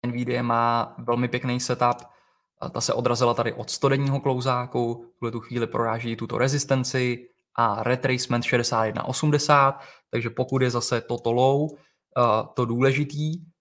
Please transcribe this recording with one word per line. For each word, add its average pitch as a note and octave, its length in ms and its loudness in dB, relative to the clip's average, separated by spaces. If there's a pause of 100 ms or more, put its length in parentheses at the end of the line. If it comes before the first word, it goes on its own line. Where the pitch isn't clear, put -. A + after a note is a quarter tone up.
Nvidia A#2+ 360 -2
má A#2 540 0
velmi A#2+ 300 0
pěkný B2 320 -2
setup. B2 540 -2 (480)
A - 80 -6
ta - 120 -6
se - 120 0
odrazila A#2+ 400 2
tady A#2 200 0
od B2 160 -10
stodenního C#3 500 0
klouzáku, B2 840 -2 (100)
v - 40 -20
tuhle A#2 120 -4
tu A#2 80 -8
chvíli A#2+ 280 -4
proráží A#2 480 -2
tuto A2+ 220 -6
rezistenci B2+ 920 0 (260)
a A2+ 280 0
retracement B2 600 0
šedesát A#2 420 0
jedna G#2+ 200 -4
osmdesát, C#3+ 760 2 (280)
takže A#2 200 -4
pokud B2+ 320 -2
je B2 100 2
zase A#2+ 300 -2
toto - 300 -2
low, C3+ 400 4
eh, - 840 0
to B2 120 0
důležitý C#3+ 800 0 (160)